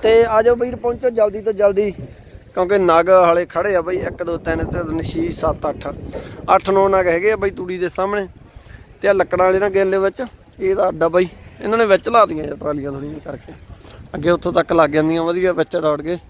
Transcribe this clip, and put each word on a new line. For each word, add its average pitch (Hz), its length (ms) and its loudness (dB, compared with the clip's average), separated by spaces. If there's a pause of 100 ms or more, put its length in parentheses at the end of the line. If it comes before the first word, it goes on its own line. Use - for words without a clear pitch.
ਤੇ 226 100 4 (140)
ਆ 220 160 2
ਜਾਓ 240 140 4
ਵੀਰ, 240 200 -4
ਪਹੁੰਚੋ 240 340 -2
ਜਲਦੀ 214 300 0
ਤੋਂ 214 120 -2
ਜਲਦੀ, 202 380 2
ਕਿਉਂਕਿ - 880 -4
ਨਗ 170 320 4
ਹਾਲੇ 175 360 6
ਖੜ੍ਹੇ 190 300 -2
ਆ 170 60 2
ਬਾਈ, 180 160 -6
ਇੱਕ, 185 240 -8
ਦੋ, 170 160 -6
ਤਿੰਨ, 165 280 -4
ਤਿੰਨ, 165 360 -6
ਛੇ, 165 300 -4
ਸੱਤ, 156 380 -4
ਅੱਠ, - 160 -10 (680)
ਅੱਠ, 190 160 0
ਨੌ 196 180 4
ਨਗ 190 180 2
ਹੈਗੇ 180 260 0
ਆ 214 40 -2
ਬਾਈ 202 140 -2
ਤੂੜੀ 185 280 -8
ਦੇ 175 180 -2
ਸਾਹਮਣੇ। 196 300 -4 (760)
ਤੇ 190 60 0
ਆ 202 40 4
ਲੱਕੜਾਂ 180 340 2
ਵਾਲੇ 190 120 4
ਨਾ 202 100 0
ਗਿੱਲ 190 220 0
ਦੇ 196 80 0
ਵਿੱਚ, 196 260 -2 (360)
ਇਹ 190 160 0
ਤਾਂ 185 120 2
ਅੱਡਾ 165 200 0
ਬਾਈ, 175 200 2 (320)
ਇਹਨਾਂ 220 180 -2
ਨੇ 233 80 4
ਵਿੱਚ 196 220 2
ਲਾ 226 180 6
ਦਿੱਤੀਆਂ 156 200 -6
ਯਾਰ 147 100 -8
ਟਰਾਲੀਆਂ 143 360 -6
ਥੋੜ੍ਹੀਆਂ 147 280 -10
ਕਰਕੇ, - 320 -14 (600)
ਅੱਗੇ 165 160 0
ਉੱਥੋਂ 175 220 0
ਤੱਕ 170 200 0
ਲੱਗ 160 180 4
ਜਾਂਦੀਆਂ 160 340 0
ਵਧੀਆ 180 280 0
ਵਿੱਚ 160 240 -2
ਰੋੜ 151 260 0
ਕੇ। 170 140 -4 (140)